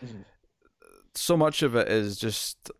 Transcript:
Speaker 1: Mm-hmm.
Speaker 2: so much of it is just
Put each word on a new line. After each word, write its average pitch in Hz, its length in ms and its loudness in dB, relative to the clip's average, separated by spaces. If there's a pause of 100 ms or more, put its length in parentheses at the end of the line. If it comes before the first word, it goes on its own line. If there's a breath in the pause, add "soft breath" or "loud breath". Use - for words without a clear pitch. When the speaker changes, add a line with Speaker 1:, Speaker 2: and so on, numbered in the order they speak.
Speaker 1:
Mm-hmm. 110 180 -16 (960 loud breath)
Speaker 2:
so - 200 2
much 156 280 4
of 120 120 2
it 113 140 4
is 104 280 0
just - 640 -6